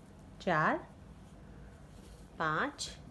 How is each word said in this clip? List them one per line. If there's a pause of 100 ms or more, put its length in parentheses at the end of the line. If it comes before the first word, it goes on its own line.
(420)
चार, (1500)
पाँच, (200)